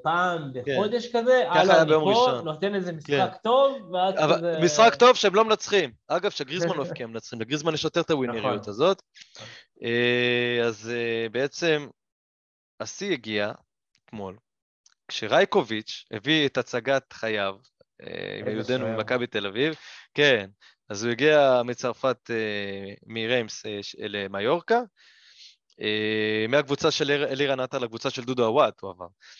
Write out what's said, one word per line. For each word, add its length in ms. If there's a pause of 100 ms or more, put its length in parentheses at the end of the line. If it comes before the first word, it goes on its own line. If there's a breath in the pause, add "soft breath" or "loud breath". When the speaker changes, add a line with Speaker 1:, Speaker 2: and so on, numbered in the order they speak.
Speaker 1:
פעם 500
Speaker 2:
כן. 200
Speaker 1:
בחודש 420
כזה, 340
Speaker 2:
ככה 100
Speaker 1:
הלו, 120
Speaker 2:
היה 100
Speaker 1:
אני 80
Speaker 2:
ביום 140
Speaker 1:
פה, 60
Speaker 2:
ראשון. 360
Speaker 1:
נותן 300
איזה 160
Speaker 2:
כן. 60
Speaker 1:
משחק 460
טוב, 480
ואז 260
Speaker 2:
אבל 200
Speaker 1:
כזה 260
Speaker 2:
משחק 320
טוב 200
שהם 200
לא 100
מנצחים. 460 (160)
אגב, 220
שגריזמן 500
Speaker 1:
<laughs> 20
Speaker 2:
מפקיע 260
מנצחים, 340
לגריזמן 320
יש 100
יותר 180
את 100
הווינריות 340
Speaker 1:
נכון. 240
Speaker 2:
הזאת. 320 (340 loud breath)
Speaker 1:
נכון. 120 (360 loud breath)
Speaker 2:
אה, 840
אז, 280
אה, 360
בעצם 580 (920)
השיא 340
הגיע 380 (540)
אתמול, 320 (680)
כשרייקוביץ' 1040
הביא 360
את 100
הצגת 560
חייו, 420 (480)
אה, 360
עם 80
Speaker 1:
איזה 120
Speaker 2:
ידידנו 260
Speaker 1:
שוער. 120
Speaker 2:
ממכבי 300
תל 200
אביב. 280 (380 loud breath)
כן, 360 (400 soft breath)
אז 140
הוא 80
הגיע 540
מצרפת, 520 (140)
אה, 600 (120)
מריימס, 600
אה, 160
ש-, 180
למיורקה, 840 (1000 soft breath)
אה, 680
מהקבוצה 420
של 200
איר-, 160
אלירן 320
עטר 180
לקבוצה 320
של 140
דודו 220
עוואט 360
הוא 100
עבר. 160 (320 loud breath)